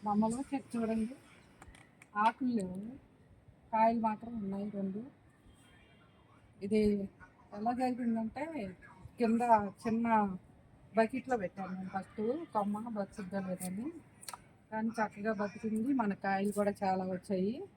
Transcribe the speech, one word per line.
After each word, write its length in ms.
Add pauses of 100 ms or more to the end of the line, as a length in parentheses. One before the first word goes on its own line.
మా 80
అమ్మలో 280 (140)
చెట్టు 240
చూడండి, 380 (1000)
ఆకులు 320
లేవు, 300 (920)
కాయలు 280
మాత్రం 400
ఉన్నాయి 300
రెండు. 320 (1600)
ఇది 200 (760)
ఎలా 140
జరిగిందంటే, 720 (760)
కింద 240 (420)
చిన్న 240 (920)
బకెట్లో 400
పెట్టాను 380
నేను 140
ఫస్ట్, 320 (320)
కొమ్మ 360
బతుకుద్దా 500
లేదని. 480 (840)
కానీ 180
చక్కగా 440
బతికింది, 600
మన 200
కాయలు 380
కూడా 320
చాలా 220
వచ్చాయి. 500 (220)